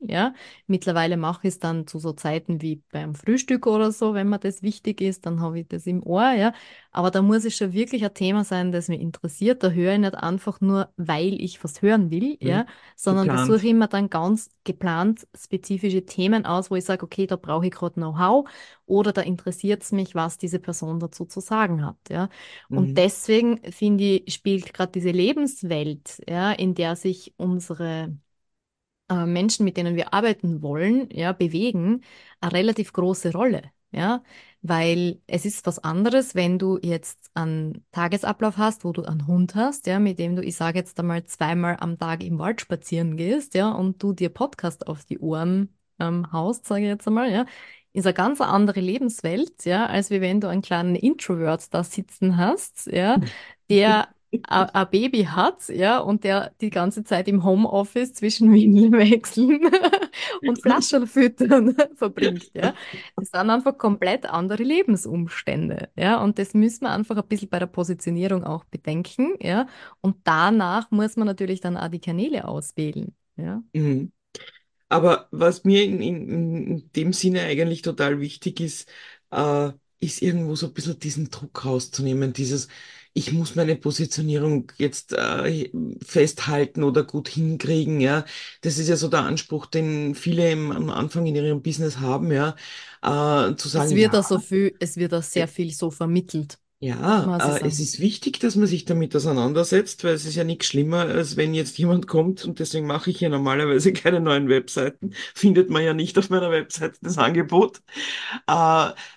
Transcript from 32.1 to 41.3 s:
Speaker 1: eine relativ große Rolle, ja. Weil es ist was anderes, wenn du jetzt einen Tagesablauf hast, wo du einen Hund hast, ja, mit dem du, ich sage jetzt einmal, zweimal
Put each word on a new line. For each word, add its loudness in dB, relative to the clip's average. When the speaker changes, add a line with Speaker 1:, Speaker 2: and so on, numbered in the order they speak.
Speaker 1:
eine -4
relativ 0
große -2
Rolle, 0
ja. -4
Weil 0
es -4
ist -6
was -4
anderes, 0
wenn 0
du 0
jetzt -6
einen -6
Tagesablauf -2
hast, -2
wo -4
du -6
einen -4
Hund 2
hast, -2
ja, 0
mit 2
dem -2
du, -4
ich -6
sage 0
jetzt -8
einmal, -2
zweimal -2